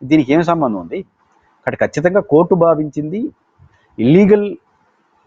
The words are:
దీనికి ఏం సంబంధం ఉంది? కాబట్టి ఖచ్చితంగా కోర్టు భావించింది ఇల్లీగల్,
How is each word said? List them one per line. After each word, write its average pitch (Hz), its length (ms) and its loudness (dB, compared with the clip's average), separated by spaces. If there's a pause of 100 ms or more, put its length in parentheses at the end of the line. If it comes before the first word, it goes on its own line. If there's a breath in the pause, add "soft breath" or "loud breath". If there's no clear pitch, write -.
దీనికి 135 300 0
ఏం 170 100 2
సంబంధం 151 360 -2
ఉంది? 101 220 -12
కాబట్టి - 840 -10
ఖచ్చితంగా 175 340 -2
కోర్టు 170 360 2
భావించింది 160 760 -2 (680)
ఇల్లీగల్, 196 560 2 (720)